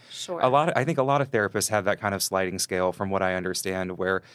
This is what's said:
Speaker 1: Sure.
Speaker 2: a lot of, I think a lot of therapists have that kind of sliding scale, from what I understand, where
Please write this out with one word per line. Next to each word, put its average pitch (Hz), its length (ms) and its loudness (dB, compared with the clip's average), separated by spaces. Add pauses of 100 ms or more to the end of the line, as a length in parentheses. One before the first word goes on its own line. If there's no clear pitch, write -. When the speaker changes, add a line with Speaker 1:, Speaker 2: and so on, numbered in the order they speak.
(100)
Speaker 1:
Sure. - 300 -8
Speaker 2:
a 131 100 4
lot 151 180 4
of, - 80 2
I 127 80 2
think 160 140 -2
a 131 40 4
lot 139 200 2
of - 80 -6
therapists 104 400 0
have 104 160 2
that 101 140 2
kind 98 140 0
of 90 80 -2
sliding 95 360 0
scale, 92 340 0
from 98 180 -4
what 98 120 0
I 92 120 2
understand, 92 640 -4
where 92 240 0 (120)